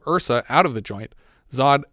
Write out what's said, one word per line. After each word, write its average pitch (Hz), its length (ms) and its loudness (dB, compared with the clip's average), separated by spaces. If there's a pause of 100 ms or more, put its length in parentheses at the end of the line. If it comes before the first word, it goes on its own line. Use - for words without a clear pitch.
Ursa 151 420 0
out 156 160 4
of 123 80 -2
the 110 80 -6
joint. 101 320 -14 (380)
Zod 143 420 2